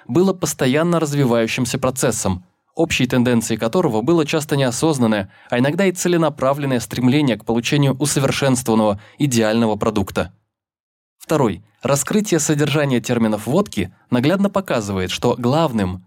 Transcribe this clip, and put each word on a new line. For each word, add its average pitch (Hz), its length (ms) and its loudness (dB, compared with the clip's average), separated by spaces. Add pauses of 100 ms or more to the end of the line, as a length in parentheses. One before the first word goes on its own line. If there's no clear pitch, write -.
было 180 260 2
постоянно 160 680 0
развивающимся 131 800 0
процессом, 123 680 -2 (300)
общей 160 320 0
тенденцией 120 520 0
которого 113 440 0
было 160 240 2
часто 151 280 -2
неосознанное, 123 760 0 (180)
а 123 100 0
иногда 151 280 2
и 185 60 2
целенаправленное 143 880 0
стремление 127 580 0
к - 80 -12
получению 135 500 0
усовершенствованного 127 1040 0 (180)
идеального 113 580 2
продукта. 101 580 -2 (800)
Второй. 135 480 0 (180)
Раскрытие 165 560 0
содержания 147 600 0
терминов 110 460 -2
водки 123 480 -2 (160)
наглядно 160 400 2
показывает, 101 600 -2
что - 280 0
главным, 120 680 -2